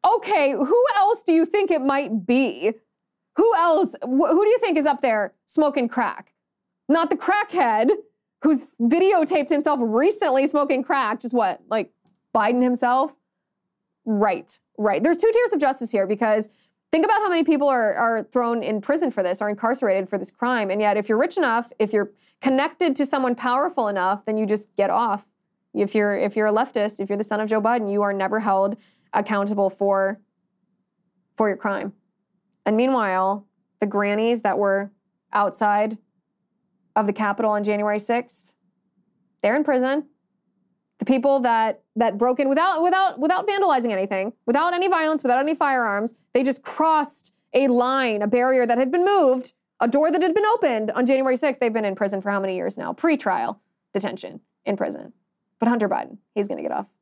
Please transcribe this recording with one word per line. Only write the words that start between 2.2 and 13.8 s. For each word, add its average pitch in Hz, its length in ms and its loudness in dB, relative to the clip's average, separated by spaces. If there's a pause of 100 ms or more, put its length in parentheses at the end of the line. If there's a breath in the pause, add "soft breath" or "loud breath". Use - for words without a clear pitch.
be? 226 460 0 (640)
Who 453 180 4
else? 339 480 2
Wh-, 262 280 0
who 349 140 4
do 427 60 4
you 494 80 4
think 370 200 0
is 285 60 0
up 285 160 0
there 220 320 0 (120)
smoking 294 420 0
crack? - 460 -4 (560)
Not 330 200 2
the 320 80 0
crackhead 330 760 0 (520)
who's 294 380 0
videotaped 330 680 2
himself 294 300 2
recently 269 680 2
smoking 285 360 0
crack. 240 380 -2
Just 247 140 -8
what, 220 340 0
like, 214 240 -4 (420)
Biden 233 280 2
himself? 254 540 0 (880)